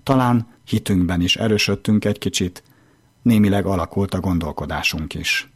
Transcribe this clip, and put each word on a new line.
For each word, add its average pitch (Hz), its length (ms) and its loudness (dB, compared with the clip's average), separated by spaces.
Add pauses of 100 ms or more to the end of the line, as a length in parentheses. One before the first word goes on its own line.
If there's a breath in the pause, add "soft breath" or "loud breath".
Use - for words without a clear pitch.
talán 123 440 2 (160 loud breath)
hitünkben 90 580 0
is 87 140 2
erősödtünk 107 720 0
egy 104 120 0
kicsit, - 460 -4 (580 soft breath)
némileg 101 440 4
alakult 95 480 -2
a 92 60 -2
gondolkodásunk 76 920 -4
is. - 420 -4